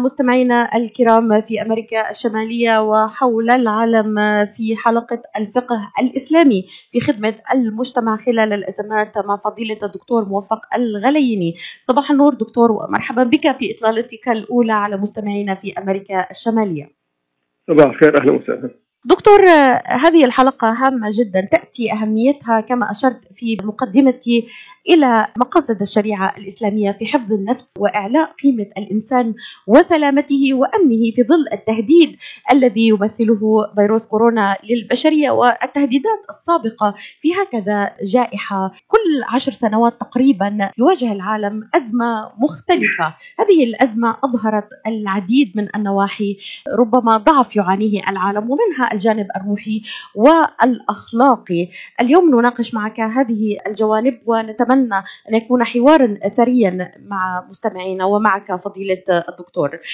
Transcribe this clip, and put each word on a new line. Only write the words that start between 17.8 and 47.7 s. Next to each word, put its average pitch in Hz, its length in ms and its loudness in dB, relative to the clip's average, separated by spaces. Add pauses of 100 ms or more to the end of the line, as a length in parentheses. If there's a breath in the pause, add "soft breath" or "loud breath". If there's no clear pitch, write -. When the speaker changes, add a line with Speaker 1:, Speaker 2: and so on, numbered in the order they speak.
Speaker 2:
الخير، 147 340 4
أهلا 131 120 2
وسهلا. - 380 -6 (340)
Speaker 1:
دكتور، 403 360 6 (460)
هذه 320 380 4
الحلقة 254 440 2
هامة 240 420 -2
جدًا، 196 300 -2
تأتي - 520 -2
أهميتها 226 680 0
كما 233 300 -4
أشرت 254 300 -4 (160)
في 226 280 -4
مقدمتي 233 840 0 (460 loud breath)
إلى 247 320 4 (100)
مقاصد 240 460 -2
الشريعة 202 560 -2
الإسلامية 202 540 -4
في 208 140 -8
حفظ 220 260 -4
النفس 208 320 -4 (140)
وإعلاء 208 540 -2 (100)
قيمة 240 240 0 (120)
الإنسان 220 560 -2 (320 loud breath)
وسلامته 285 880 2
وأمنه 247 600 2
في 240 80 2
ظل 285 300 2
التهديد 220 640 2 (380 loud breath)
الذي 226 340 4
يمثله 214 800 0 (100)
فيروس 214 260 2
كورونا 220 600 0
للبشرية 247 680 0
والتهديدات 262 880 0 (120)
السابقة 220 640 -4 (260 loud breath)
في 302 140 -2
هكذا 208 560 -4 (120)
جائحة. 202 720 -2 (140 soft breath)
كل 330 480 0
عشر 262 180 -2
سنوات 233 480 0
تقريبًا 208 800 0
يواجه 247 340 2
العالم 214 640 -6
أزمة 233 600 -2
مختلفة. 220 760 -2 (240 soft breath)
هذه 381 260 4
الأزمة 233 600 -2
أظهرت 214 440 -2 (180)
العديد 214 680 -2
من 208 220 -4
النواحي 202 600 -2 (420 loud breath)
ربما 226 380 2
ضعف 247 400 2
يعانيه 202 520 0